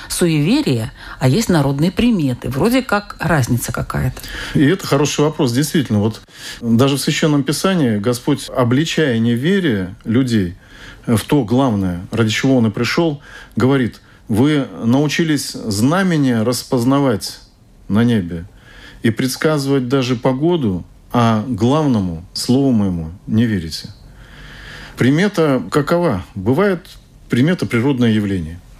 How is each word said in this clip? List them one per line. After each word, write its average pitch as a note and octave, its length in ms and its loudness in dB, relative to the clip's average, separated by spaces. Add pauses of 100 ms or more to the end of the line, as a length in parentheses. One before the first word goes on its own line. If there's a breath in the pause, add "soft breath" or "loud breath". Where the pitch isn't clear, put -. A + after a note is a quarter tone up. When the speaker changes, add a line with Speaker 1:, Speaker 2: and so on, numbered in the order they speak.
Speaker 1:
суеверия, D#3+ 840 0 (260 loud breath)
а C3+ 80 2
есть F#3+ 220 2
народные D3 420 2
приметы. F3 580 0
Вроде G#3+ 320 2
как - 380 -4
разница C#3 520 0
какая-то. C3 480 -4 (380 loud breath)
Speaker 2:
И D#3+ 60 4
это F3 240 2
хороший C#3+ 380 0
вопрос. D3+ 260 0
Действительно, B2 480 0
вот A2 220 -2 (400 loud breath)
даже A#2+ 340 2
в C3 60 -4
Священном D3 420 2
Писании D3+ 540 0
Господь, A#2+ 520 -2
обличая C3 680 0
неверие A#2+ 760 0 (100)
людей A2+ 500 0 (500 loud breath)
в A2 140 2
то D3 240 0
главное, G2+ 680 0
ради G#2+ 180 0
чего C3 280 2
Он A2+ 100 4
и - 20 0
пришёл, C#3+ 520 -2 (340 loud breath)
говорит: B2+ 460 0 (260 soft breath)
«Вы C3 400 2 (160)
научились D3 680 0
знамения C3 920 0
распознавать B2+ 960 0 (480)
на G#2+ 160 2
небе F2+ 420 0 (560 loud breath)
и A#2 80 2
предсказывать C#3 800 0
даже B2+ 280 0
погоду, C3 720 0 (260)
а A2+ 360 2
главному A2+ 760 0 (100)
слову C3+ 380 2
моему F2+ 400 0 (160)
не A2+ 180 2
верите». E2+ 440 -6 (1080 loud breath)
Примета D3 760 2
какова? D3+ 520 0 (120)
Бывает D#3+ 500 0 (440)
примета C#3+ 360 2
природное A#2+ 460 2
явление F#2+ 480 -2 (200)